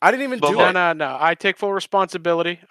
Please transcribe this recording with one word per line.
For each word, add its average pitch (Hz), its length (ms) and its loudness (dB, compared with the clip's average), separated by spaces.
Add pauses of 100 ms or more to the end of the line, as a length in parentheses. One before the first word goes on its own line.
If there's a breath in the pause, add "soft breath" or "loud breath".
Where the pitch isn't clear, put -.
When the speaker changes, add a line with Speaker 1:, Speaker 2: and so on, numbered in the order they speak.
Speaker 1:
I 170 100 8
didn't 262 120 -4
even 254 140 -6
Speaker 2:
but 147 120 2
Speaker 1:
do - 60 0
Speaker 3:
No, - 60 2
Speaker 1:
it. - 40 6
Speaker 2:
look. 185 80 0
Speaker 3:
no, 175 180 2
no. 147 260 -4
I 165 160 2
take 190 220 -4
full 202 160 -4
responsibility. 175 880 -2 (100)